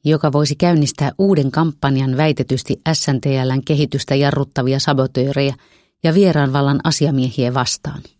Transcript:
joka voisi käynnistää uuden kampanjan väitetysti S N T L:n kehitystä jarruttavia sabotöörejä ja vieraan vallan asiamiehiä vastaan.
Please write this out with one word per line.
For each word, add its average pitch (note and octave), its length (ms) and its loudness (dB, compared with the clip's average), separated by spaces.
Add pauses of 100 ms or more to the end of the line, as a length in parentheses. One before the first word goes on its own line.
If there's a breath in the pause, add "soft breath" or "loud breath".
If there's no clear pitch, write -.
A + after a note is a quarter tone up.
joka D3+ 280 2
voisi D3 220 0
käynnistää D3+ 640 0
uuden C3+ 320 2
kampanjan C3+ 680 -2
väitetysti C#3 640 -2 (120)
S - 160 -2
N C3 120 0
T - 60 -6
L:n C3 380 -2
kehitystä C#3+ 500 -2
jarruttavia C3+ 680 0
sabotöörejä C#3 760 0 (480 soft breath)
ja D#3+ 120 2
vieraan D#3 380 4
vallan C#3 320 0
asiamiehiä B2+ 720 0
vastaan. - 480 -6 (180)